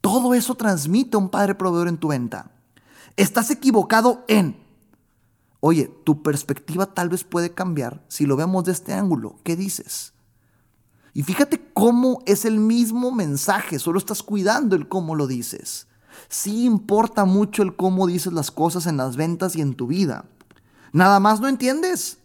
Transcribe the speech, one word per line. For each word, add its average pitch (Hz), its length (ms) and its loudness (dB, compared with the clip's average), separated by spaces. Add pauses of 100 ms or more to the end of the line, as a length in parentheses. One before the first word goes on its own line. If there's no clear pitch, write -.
Todo 247 340 2
eso 247 220 0
transmite 208 600 0
a 208 40 4
un 185 100 -2
padre 196 240 0
proveedor 175 340 0
en 170 100 -4
tu 160 100 -4
venta. 123 420 -4 (680)
"Estás 220 340 -4
equivocado 233 760 2
en". 196 340 0 (1000)
Oye, 151 280 2 (160)
tu 147 200 0
perspectiva 156 680 -4
tal 175 160 -2
vez 180 140 -4
puede 170 320 -4
cambiar 147 540 -6
si - 180 -2
lo 139 100 2
vemos 175 280 0
de 185 80 0
este - 200 -6
ángulo. 175 520 -2
¿Qué 165 100 -2
dices? - 580 -8 (1040)
Y 143 100 -4
fíjate 285 500 -2
cómo 240 500 4
es 202 220 2
el 220 120 2
mismo 233 540 2
mensaje, 180 680 -2
solo 170 200 0
estás 196 240 -6
cuidando 208 520 0
el 151 140 -2
cómo 165 260 -4
lo 147 120 0
dices. - 600 -8 (440)
Sí 220 340 -4
importa 214 600 2
mucho 202 360 2
el 185 140 0
cómo 185 300 2
dices 180 260 -2
las 156 180 -4
cosas 165 360 -2
en 160 100 -2
las 131 200 -4
ventas 170 380 -2
y 160 60 -4
en 139 140 -2
tu 123 120 -6
vida. 151 380 -2 (680)
"Nada 196 300 6
más 208 180 4
no 247 100 -2
entiendes. 277 760 -2